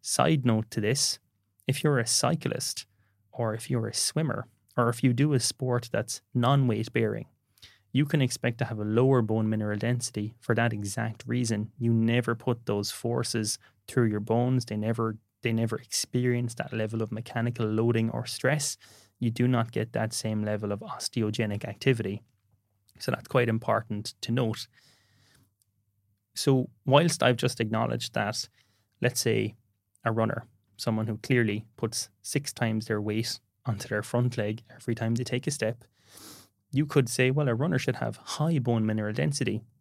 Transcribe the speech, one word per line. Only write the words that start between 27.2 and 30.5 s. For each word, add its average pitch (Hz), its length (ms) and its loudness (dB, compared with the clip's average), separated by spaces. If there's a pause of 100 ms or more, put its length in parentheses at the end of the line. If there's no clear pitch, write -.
I've 123 140 6
just - 240 -2
acknowledged 117 540 -2
that, 110 340 -2 (540)
let's - 180 0
say 110 360 0 (500)
a 113 80 0
runner, 110 320 0 (320)